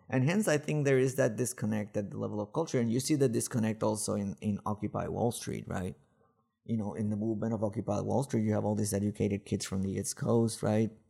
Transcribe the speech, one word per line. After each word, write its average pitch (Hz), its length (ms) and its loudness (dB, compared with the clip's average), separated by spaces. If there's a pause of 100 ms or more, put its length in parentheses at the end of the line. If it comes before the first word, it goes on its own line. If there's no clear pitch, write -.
And 131 140 2
hence, 190 240 2
I 151 120 4
think 151 260 -2
there 135 140 6
is 131 180 2
that 123 200 2
disconnect 107 600 -2
at 101 140 -2
the 107 80 -8
level 107 220 -2
of 104 120 -6
culture. 160 260 0
And 117 140 2
you 123 80 2
see 151 160 2
the 139 120 4
disconnect 110 540 0
also 107 320 0
in, 101 260 -2
in 101 260 0
Occupy 101 420 -2
Wall 113 240 0
Street, - 340 -8
right? 92 300 -4 (680)
You 117 120 -2
know, 104 180 -4
in 107 160 -2
the 107 60 -2
movement 110 380 0
of 107 100 0
Occupy 101 360 -2
Wall 104 220 0
Street, 117 220 0
you 107 80 2
have 104 120 0
all 107 120 2
these 104 180 0
educated 101 500 0
kids - 220 -2
from 95 160 -2
the 98 80 -2
East 98 260 -4
Coast, 117 460 2
right? 107 280 2 (200)